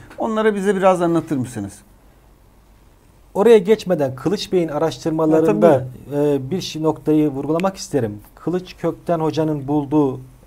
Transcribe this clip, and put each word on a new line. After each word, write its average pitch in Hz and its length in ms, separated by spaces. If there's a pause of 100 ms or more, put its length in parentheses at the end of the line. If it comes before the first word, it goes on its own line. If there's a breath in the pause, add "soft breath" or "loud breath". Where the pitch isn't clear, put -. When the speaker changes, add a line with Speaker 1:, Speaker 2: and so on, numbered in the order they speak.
(180)
Speaker 1:
Onları 214 360
bize 196 220
biraz 185 260
anlatır 165 340
mısınız? 113 360 (1600)
Speaker 2:
Oraya 220 240
geçmeden 180 560
Kılıç 180 380
Bey'in 175 160
araştırmalarında, 160 1040
Speaker 1:
Ha, 127 100 (280)
tabii. 143 100
Speaker 2:
e, 139 300
bir 185 100
şey, 156 220
noktayı 156 460
vurgulamak 156 480
isterim. 110 420 (160)
Kılıç 180 420
Kökten 170 420
Hoca'nın 156 500
bulduğu, 143 500
e, - 20 (260)